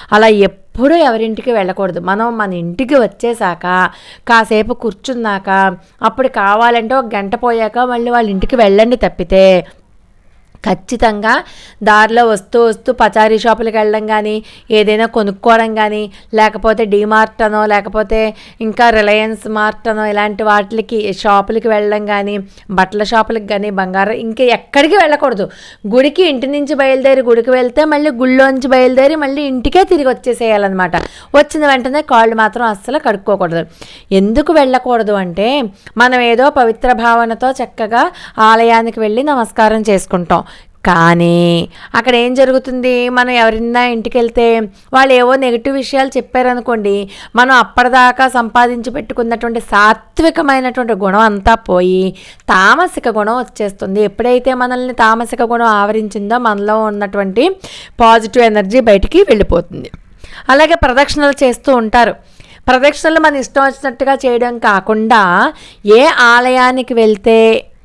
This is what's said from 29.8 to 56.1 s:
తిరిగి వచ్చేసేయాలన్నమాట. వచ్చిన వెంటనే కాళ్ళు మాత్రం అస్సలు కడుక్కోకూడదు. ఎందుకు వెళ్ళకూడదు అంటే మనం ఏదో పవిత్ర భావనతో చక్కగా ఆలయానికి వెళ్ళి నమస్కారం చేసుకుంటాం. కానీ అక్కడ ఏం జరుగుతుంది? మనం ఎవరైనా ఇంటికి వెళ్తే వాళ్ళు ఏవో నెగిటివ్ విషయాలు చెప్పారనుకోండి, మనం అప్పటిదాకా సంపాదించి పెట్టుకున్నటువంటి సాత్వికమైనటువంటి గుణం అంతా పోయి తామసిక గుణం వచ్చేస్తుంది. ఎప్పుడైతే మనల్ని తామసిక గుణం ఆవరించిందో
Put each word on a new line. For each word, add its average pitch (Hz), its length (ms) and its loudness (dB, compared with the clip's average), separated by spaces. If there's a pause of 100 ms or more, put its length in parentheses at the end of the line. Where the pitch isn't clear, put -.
తిరిగి 311 240 0
వచ్చేసేయాలన్నమాట. 208 880 -2 (380)
వచ్చిన 294 320 0
వెంటనే 269 360 -2
కాళ్ళు 226 340 2
మాత్రం 220 300 -2
అస్సలు 226 320 -4
కడుక్కోకూడదు. 196 680 -4 (460)
ఎందుకు 220 400 0
వెళ్ళకూడదు 254 600 0
అంటే 196 500 -2 (360)
మనం 247 220 2
ఏదో 240 300 2
పవిత్ర 247 420 0
భావనతో 233 580 0
చక్కగా 240 600 -4 (260)
ఆలయానికి 226 640 2
వెళ్ళి 220 220 -2
నమస్కారం 226 680 0
చేసుకుంటాం. 180 540 -2 (420)
కానీ 170 800 2 (260)
అక్కడ 240 200 0
ఏం 240 200 0
జరుగుతుంది? 254 760 0
మనం 247 220 0
ఎవరైనా 233 540 0
ఇంటికి 240 340 -4
వెళ్తే 233 420 0 (340)
వాళ్ళు 269 200 4
ఏవో 247 220 2
నెగిటివ్ 262 400 -2
విషయాలు 269 320 -2
చెప్పారనుకోండి, 233 1000 -4 (260)
మనం 254 180 4
అప్పటిదాకా 247 720 2
సంపాదించి 240 640 -2
పెట్టుకున్నటువంటి 233 720 -6
సాత్వికమైనటువంటి 247 1300 0
గుణం 196 260 -2
అంతా 214 360 2
పోయి 185 560 0 (380)
తామసిక 240 600 2
గుణం 220 300 -2
వచ్చేస్తుంది. 202 640 -6
ఎప్పుడైతే 247 520 0
మనల్ని 254 380 -4
తామసిక 226 500 0
గుణం 233 240 0
ఆవరించిందో 214 720 -2